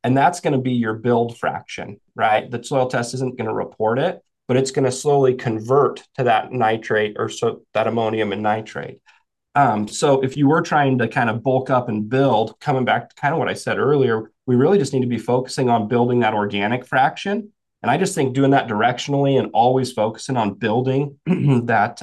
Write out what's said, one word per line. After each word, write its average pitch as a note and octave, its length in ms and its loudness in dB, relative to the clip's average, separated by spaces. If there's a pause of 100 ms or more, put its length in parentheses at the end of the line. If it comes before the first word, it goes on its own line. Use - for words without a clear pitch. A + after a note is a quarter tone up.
And C3 140 2
that's E3 220 2
gonna D3+ 180 0
be B2+ 160 -2
your A2+ 200 0
build A#2 440 0
fraction, - 600 -8 (160)
right? A#2 340 2
The A#2+ 140 -8
soil C3 240 0
test A#2+ 260 -4
isn't B2+ 240 -4
gonna A2 160 -4
report A2 460 -2
it, F3+ 220 -2 (260)
but B2 100 2
it's C3+ 140 0
gonna C3 200 0
slowly C#3 440 2
convert A#2+ 680 0 (120)
to C3 80 -4
that A2+ 280 0
nitrate A2 680 0
or A2+ 100 -4
so, A2+ 320 -4 (120)
that A2 140 0
ammonium A2 440 -2
and G2 100 -4
nitrate. G#2+ 580 -4 (540)
Um, A2 340 2
so C#3 340 2
if C3 160 -4
you C#3+ 100 4
were D#3+ 140 4
trying C#3+ 380 2
to A2+ 80 2
kind C3 220 -2
of A2 140 -4
bulk C3 260 0
up B2 200 0
and G#2+ 200 -4
build, A#2+ 500 0
coming C3 260 -2
back A2+ 240 -2
to - 60 -20
kind D3 180 -2
of E3 60 -2
what G#2+ 100 -2
I F2+ 40 -4
said G#2 240 -4
earlier, A2+ 540 0 (140)
we B2 100 2
really D3+ 220 4
just C#3+ 160 0
need C3 80 0
to B2 60 0
be A#2+ 100 -2
focusing B2 520 -2
on A2 180 2
building A#2+ 340 2
that A2 120 2
organic G#2 520 -2
fraction. D#3+ 680 -2 (300)
And A2+ 100 -2
I D3 60 2
just F#3 180 0
think C3 180 0
doing C3+ 180 4
that B2 160 2
directionally C3 720 0
and G#2 140 -2
always B2 380 2
focusing A2 460 -4
on G#2 160 0
building B2+ 680 -2
<clears throat> - 40 -20
that, A#2+ 760 0